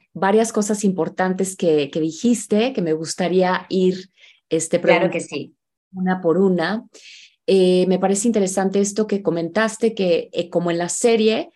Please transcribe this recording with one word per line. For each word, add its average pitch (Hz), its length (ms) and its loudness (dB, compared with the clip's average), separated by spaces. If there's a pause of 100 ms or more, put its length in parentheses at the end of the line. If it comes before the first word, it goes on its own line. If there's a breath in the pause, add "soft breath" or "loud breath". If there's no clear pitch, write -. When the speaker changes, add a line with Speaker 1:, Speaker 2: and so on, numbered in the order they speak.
(120)
Speaker 1:
varias 208 400 0
cosas 208 320 -2
importantes 185 720 -2
que, 151 340 2
que 160 120 -4
dijiste, 214 720 0
que 220 80 -4
me 165 100 0
gustaría 180 760 0
ir, 185 400 0 (400 soft breath)
este, 165 320 -2
Speaker 2:
Claro 175 280 4
que 170 100 -4
Speaker 1:
preguntando - 100 -10
Speaker 2:
sí. - 260 -12 (380)
Speaker 1:
una 185 260 -2
por 165 200 2
una. 190 460 2 (600 loud breath)
Eh, 185 420 4
me 180 120 2
parece 196 280 0
interesante 196 520 0
esto 202 260 0
que 202 160 -4
comentaste, 208 720 -2
que, 180 380 -2
eh, 175 180 -4
como 175 220 -2
en 170 60 -2
la 175 120 -4
serie, 226 680 0